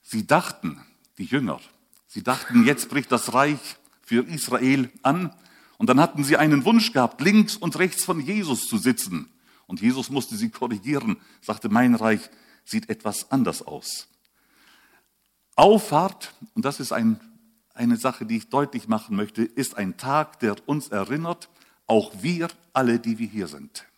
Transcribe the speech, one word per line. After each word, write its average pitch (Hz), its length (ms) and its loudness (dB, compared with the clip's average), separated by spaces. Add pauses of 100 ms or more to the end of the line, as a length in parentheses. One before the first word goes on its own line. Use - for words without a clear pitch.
Sie 110 240 -6
dachten, 135 520 0 (380)
die - 60 -10
Jünger, 117 360 -2 (460)
sie - 160 -12
dachten, 120 420 2
jetzt 139 260 2
bricht 135 220 -4
das 120 220 -2
Reich 139 440 0 (260)
für 117 240 0
Israel 131 640 0 (100)
an. 175 320 -2 (460)
Und 117 100 0
dann 131 100 6
hatten 156 240 2
sie 147 140 4
einen 147 260 4
Wunsch 220 300 4
gehabt, 127 280 0
links 208 360 4
und 160 220 -4
rechts 180 260 -2
von 170 140 -2
Jesus 156 480 -2
zu 113 100 -2
sitzen. 92 540 -2 (340)
Und 90 160 -10
Jesus 127 300 0
musste 127 240 -4
sie 110 140 -4
korrigieren, 117 680 -4 (240)
sagte, 107 280 -6
„Mein 120 260 6
Reich 110 340 0 (340)
sieht 110 260 -6
etwas 107 420 -8
anders 110 320 -2
aus.“ - 440 -14 (1500)
Auffahrt, 185 800 2 (180)
und 113 120 -4
das 139 140 -4
ist 131 120 -8
ein, 113 280 0 (540)
eine 120 240 0
Sache, 123 300 -4
die 113 100 -2
ich - 120 -10
deutlich 139 380 -2
machen 110 280 -4
möchte, 104 260 -4
ist 123 340 -4
ein 95 220 -6
Tag, 147 420 -2
der 104 160 0 (140)
uns 143 200 -4
erinnert, 139 600 -6 (380)
auch 110 240 2 (100)
wir 170 260 -2 (260)
alle, 120 260 2
die 113 180 -4
wir 113 100 -6
hier 98 200 -6
sind. 71 380 -18 (120)